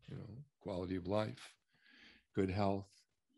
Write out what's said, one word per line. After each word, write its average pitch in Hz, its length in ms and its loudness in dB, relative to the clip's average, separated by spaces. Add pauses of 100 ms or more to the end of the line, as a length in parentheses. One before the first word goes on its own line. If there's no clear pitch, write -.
you - 60 -10
know, 98 120 -10 (340)
quality 92 340 -2
of 87 120 -4
life, 107 460 0 (800)
good 95 160 4
health, 98 380 2 (500)